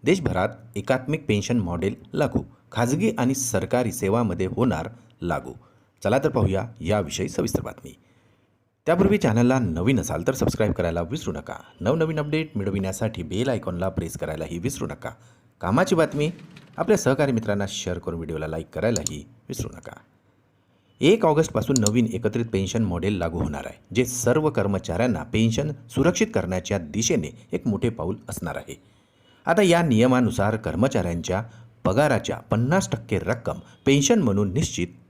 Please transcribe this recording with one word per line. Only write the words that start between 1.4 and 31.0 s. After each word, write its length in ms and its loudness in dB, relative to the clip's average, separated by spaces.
मॉडेल 380 -2
लागू. 280 0
खाजगी 460 0
आणि 180 2
सरकारी 560 0
सेवामध्ये 560 0
होणार 400 0
लागू. 320 -4
चला 160 2
तर 100 0
पाहूया 360 0
याविषयी 480 -2
सविस्तर 320 -2
बातमी. 300 -14
त्यापूर्वी 300 4
चॅनलला 420 4
नवीन 400 2
असाल 280 -4
तर 60 0
सबस्क्राईब 380 0
करायला 300 -2
विसरू 320 -6
नका. 220 -10
नवनवीन 380 0
अपडेट 380 -4
मिळविण्यासाठी 680 -2
बेल 260 -2
आयकॉनला 400 -2
प्रेस 280 -6
करायलाही 420 -6
विसरू 280 -6
नका. 240 -10
कामाची 340 2
बातमी 340 2
आपल्या 200 2
सहकारी 340 2
मित्रांना 380 0
शेअर 300 -6
करून 200 -6
व्हिडिओला 280 -6
लाईक 260 -6
करायलाही 500 -2
विसरू 260 -6
नका. 240 -18
एक 240 6
ऑगस्टपासून 540 2
नवीन 340 4
एकत्रित 320 -2
पेन्शन 380 0
मॉडेल 300 0
लागू 260 -2
होणार 260 -4
आहे, 100 -12
जे 100 2
सर्व 440 2
कर्मचाऱ्यांना 720 0
पेन्शन 480 2
सुरक्षित 440 2
करण्याच्या 440 -2
दिशेने 520 -2
एक 160 -4
मोठे 220 0
पाऊल 260 -6
असणार 260 -8
आहे. 200 -12
आता 160 4
या 200 6
नियमानुसार 720 4
कर्मचाऱ्यांच्या 840 -2